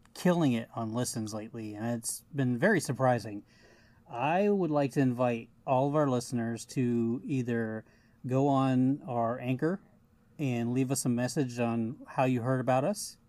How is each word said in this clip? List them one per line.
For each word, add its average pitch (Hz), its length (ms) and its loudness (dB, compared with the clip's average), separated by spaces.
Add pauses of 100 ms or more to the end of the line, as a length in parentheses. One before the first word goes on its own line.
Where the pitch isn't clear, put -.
(140)
killing 170 380 2
it 117 220 -2
on 113 180 -4
listens 113 400 -4
lately, 107 420 -10
and 107 120 -6 (120)
it's - 260 -8 (100)
been 127 240 0
very 180 220 4
surprising. 113 600 0 (680)
I 160 380 0
would 190 240 2
like 143 220 2
to 151 60 2
invite 123 480 0 (180)
all 135 220 4
of 143 60 -2
our 151 140 4
listeners 117 580 -2
to 120 580 0
either 117 600 -2 (420)
go 135 220 2
on 135 580 2
our 120 320 -2
Anchor 131 420 -2 (580)
and 120 360 0
leave 131 160 0
us 135 140 -2
a 143 40 0
message 123 520 -2
on 117 360 -2 (100)
how - 180 0
you 127 180 2
heard 127 180 0
about 127 240 2
us - 320 -4 (120)